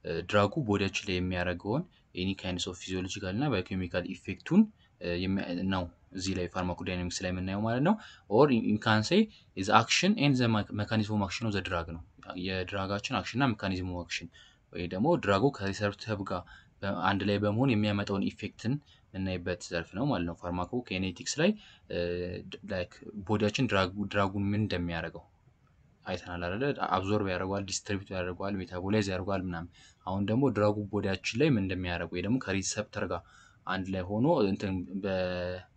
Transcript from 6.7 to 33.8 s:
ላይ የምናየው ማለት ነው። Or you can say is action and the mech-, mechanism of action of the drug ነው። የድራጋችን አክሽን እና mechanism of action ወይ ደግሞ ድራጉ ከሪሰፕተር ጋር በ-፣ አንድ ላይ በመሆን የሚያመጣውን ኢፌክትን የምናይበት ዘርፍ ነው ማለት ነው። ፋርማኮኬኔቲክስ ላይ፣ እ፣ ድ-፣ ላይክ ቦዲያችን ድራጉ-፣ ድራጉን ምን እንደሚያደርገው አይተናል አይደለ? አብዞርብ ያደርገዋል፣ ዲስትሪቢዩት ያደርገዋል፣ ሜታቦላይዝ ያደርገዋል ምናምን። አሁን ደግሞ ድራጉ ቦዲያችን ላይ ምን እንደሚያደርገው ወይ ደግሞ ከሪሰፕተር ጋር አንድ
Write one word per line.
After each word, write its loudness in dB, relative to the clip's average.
ላይ -2
የምናየው -2
ማለት 0
ነው። 6
Or 8
you 2
can 6
say 4
is -2
action 6
and 4
the 4
mech-, 2
mechanism 0
of 2
action -4
of 0
the 0
drug -2
ነው። -10
የድራጋችን -2
አክሽን -2
እና 6
mechanism 0
of -4
action -8
ወይ -4
ደግሞ 0
ድራጉ 4
ከሪሰፕተር -4
ጋር -4
በ-፣ -4
አንድ 2
ላይ 2
በመሆን 2
የሚያመጣውን 0
ኢፌክትን -4
የምናይበት -4
ዘርፍ -4
ነው -2
ማለት 0
ነው። -6
ፋርማኮኬኔቲክስ -4
ላይ፣ 4
እ፣ -4
ድ-፣ -14
ላይክ -6
ቦዲያችን 2
ድራጉ-፣ 0
ድራጉን 0
ምን 0
እንደሚያደርገው -4
አይተናል -6
አይደለ? -2
አብዞርብ 2
ያደርገዋል፣ -2
ዲስትሪቢዩት -6
ያደርገዋል፣ -4
ሜታቦላይዝ 0
ያደርገዋል -2
ምናምን። -6
አሁን 0
ደግሞ 2
ድራጉ 4
ቦዲያችን -2
ላይ 4
ምን 4
እንደሚያደርገው -2
ወይ -2
ደግሞ 2
ከሪሰፕተር -2
ጋር -4
አንድ 0